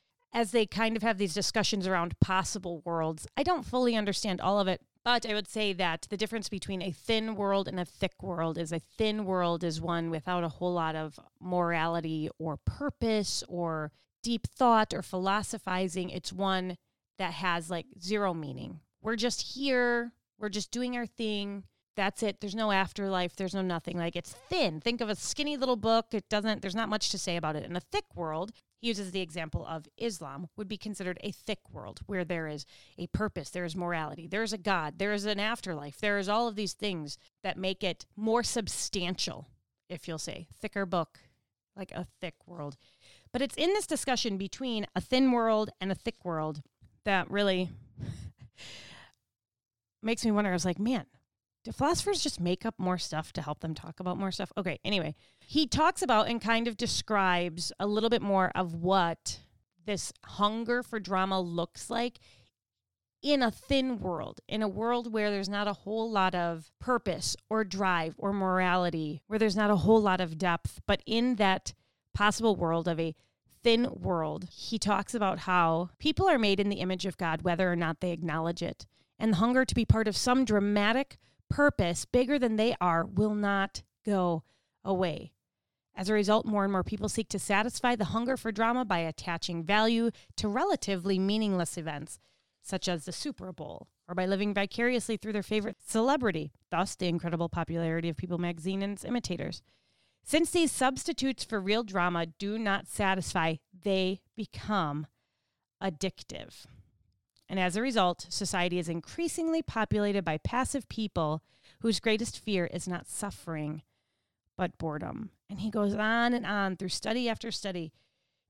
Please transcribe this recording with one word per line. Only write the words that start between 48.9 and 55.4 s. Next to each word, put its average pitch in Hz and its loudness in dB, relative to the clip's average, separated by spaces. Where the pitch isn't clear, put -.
makes 226 -2
me 226 4
wonder. 208 4
I 180 2
was 180 0
like, 180 0
"Man, 214 0
do 226 -10
philosophers 330 0
just - -4
make 180 0
up 226 -4
more 180 0
stuff 156 -6
to 165 -6
help 147 -6
them 165 -4
talk 160 -12
about 180 -4
more 190 -2
stuff?" 180 -6
Okay, 170 -4
anyway, 165 0